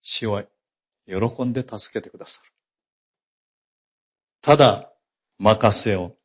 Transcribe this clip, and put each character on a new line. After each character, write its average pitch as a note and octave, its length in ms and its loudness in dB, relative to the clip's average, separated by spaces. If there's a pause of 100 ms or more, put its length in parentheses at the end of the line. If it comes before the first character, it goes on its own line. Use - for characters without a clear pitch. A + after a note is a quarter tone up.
主 - 260 -8
は G#2 160 -4 (600)
喜 F#2 100 -10 (300)
ん B2 80 -4
で B2+ 80 -6
助 - 380 -12
け - 20 -14
て - 80 -20
く - 80 -20
だ - 100 -20
さ - 160 -16
る。 - 80 -20 (1900)
た D3 160 6
だ、 B2 340 4 (480)
任 G#2+ 400 4
せ A2+ 120 -2
よ F2+ 340 -6